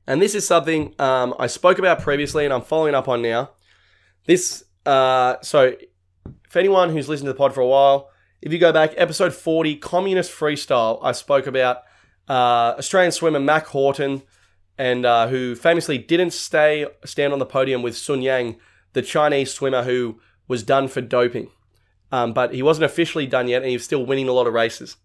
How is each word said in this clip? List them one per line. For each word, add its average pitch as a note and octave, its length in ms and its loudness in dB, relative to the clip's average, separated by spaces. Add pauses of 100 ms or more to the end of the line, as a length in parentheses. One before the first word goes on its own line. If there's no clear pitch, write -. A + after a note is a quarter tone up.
And C#3 160 0
this G#3+ 140 0
is G3+ 100 -4
something, D#3+ 540 0
um, C3 400 0
I B2 80 -2
spoke F3+ 320 2
about F3+ 200 2
previously D3 440 -2
and C#3 100 0
I'm A#2+ 80 -4
following D#3 320 0
up C3 140 -2
on A#2+ 140 -2
now. A#2 280 -2 (760)
This, - 380 0 (240)
uh, C3 560 2
so B2+ 320 4 (760)
for F3 120 0
anyone F#3 300 4
who's D3 180 -4
listened C#3+ 180 -6
to C3+ 60 -4
the C3+ 40 -6
pod C3+ 180 2
for C3+ 60 -4
a B2 60 2
while, C#3 420 4 (320)
if D3+ 120 -8
you E3+ 80 -2
go E3 120 6
back, D#3 240 2
episode E3+ 380 0
forty, D#3+ 400 -2
Communist F#3 560 -2
Freestyle, C3 720 -2
I C3+ 80 0
spoke C#3 380 -2
about, B2+ 300 0 (500)
uh, A#2+ 500 2
Australian F3+ 320 2
swimmer D#3 300 0
Mac D3+ 260 0
Horton, C#3 560 -2 (560)
and, B2 260 -2
uh, A#2 220 4
who B2 300 -4
famously E3 420 0
didn't E3+ 340 0
stay, D3+ 540 0 (180)
stand C#3+ 280 -2
on C#3 80 -4
the B2+ 60 -4
podium C3 360 -2
with A#2+ 140 -6
Sun C3+ 260 -4
Yang, B2+ 380 -4 (320)
the B2+ 100 -2
Chinese D3 500 0
swimmer C3 300 -2
who B2 380 -2 (260)
was B2 160 -4
done C3+ 240 0
for C3+ 140 -6
doping. B2 500 -2 (600)
Um, A#2+ 240 -2
but B2 180 0
he C3 100 -6
wasn't D#3 220 2
officially D#3 420 -2
done B2 220 -2
yet, B2 140 0
and C3 80 -4
he B2 60 -2
was A#2 80 -8
still C#3 200 -4
winning C3+ 240 -2
a B2+ 40 0
lot B2 140 2
of A#2 60 -2
races. A2+ 520 -4